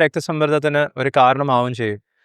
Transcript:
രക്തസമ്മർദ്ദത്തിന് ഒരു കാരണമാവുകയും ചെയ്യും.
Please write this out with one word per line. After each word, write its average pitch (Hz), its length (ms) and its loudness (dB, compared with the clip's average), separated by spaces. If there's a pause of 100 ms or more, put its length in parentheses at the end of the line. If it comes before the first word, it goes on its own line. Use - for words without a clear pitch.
രക്തസമ്മർദ്ദത്തിന് 151 800 -2 (180)
ഒരു 131 180 -2
കാരണമാവുകയും 127 640 2
ചെയ്യും. 104 200 -4 (240)